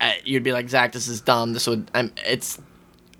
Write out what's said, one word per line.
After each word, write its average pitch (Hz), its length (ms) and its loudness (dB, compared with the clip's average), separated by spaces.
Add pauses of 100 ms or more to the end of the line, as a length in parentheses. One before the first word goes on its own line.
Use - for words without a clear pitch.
uh, 117 120 4 (120)
you'd 131 200 0
be 127 80 2
like, 123 180 -2
"Zach, 123 220 4
this 120 160 -6
is 113 120 -6
dumb. 117 320 2
This 113 140 -2
would," 113 260 -2
I'm, 120 200 0 (120)
it's, - 340 -4 (600)